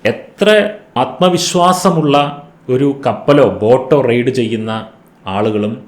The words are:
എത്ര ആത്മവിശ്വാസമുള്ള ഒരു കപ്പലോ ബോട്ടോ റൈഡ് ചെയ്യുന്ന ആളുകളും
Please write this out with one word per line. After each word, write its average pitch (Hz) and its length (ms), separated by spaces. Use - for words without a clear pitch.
എത്ര - 440
ആത്മവിശ്വാസമുള്ള 175 1200
ഒരു 131 200
കപ്പലോ 135 400
ബോട്ടോ 123 400
റൈഡ് 123 380
ചെയ്യുന്ന 110 320
ആളുകളും 107 460